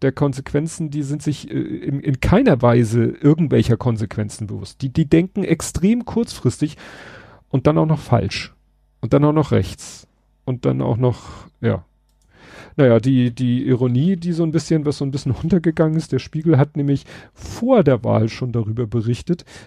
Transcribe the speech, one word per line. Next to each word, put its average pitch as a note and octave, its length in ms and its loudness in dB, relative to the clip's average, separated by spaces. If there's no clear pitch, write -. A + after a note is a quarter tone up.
der C3+ 80 2
Konsequenzen, D3 800 -4
die D3 140 -6
sind C#3+ 180 -6
sich, - 260 -6
äh, - 60 -10
in, C3+ 460 -4
in C3 180 -2
keiner F#3 420 4
Weise A#2+ 440 4
irgendwelcher B2+ 720 2
Konsequenzen G#2+ 720 -4
bewusst. G2+ 340 -12
Die, C3+ 100 -6
die D#3+ 160 0
denken F3+ 360 2
extrem G3 600 0
kurzfristig - 720 -2
und C3+ 180 0
dann D#3+ 100 2
auch D#3+ 80 2
noch D3+ 140 0
falsch. - 520 -2
Und A#2 120 -4
dann C#3+ 120 4
auch D3+ 80 4
noch D#3 200 0
rechts. - 560 -4
Und B2+ 200 -6
dann C3 180 -2
auch B2+ 140 0
noch, - 500 -4
ja. A2 240 -2
Naja, A#2+ 220 6
die, B2 360 2
die B2 320 -2
Ironie, C3 500 2
die E3+ 160 -4
so E3 100 -2
ein D#3+ 80 0
bisschen, D#3+ 340 0
was C#3+ 140 -2
so D3 60 -4
ein C#3 60 -2
bisschen C3+ 220 -4
<laughs> - 100 -4
untergegangen D#3+ 540 0
ist, - 160 -4
der C3 60 0
Spiegel D#3 400 0
hat D3 180 2
nämlich C#3+ 280 0
vor A#3 520 0
der B2+ 200 4
Wahl A2 240 2
schon B2 240 -6
darüber A2+ 340 -2
berichtet, A#2 580 -4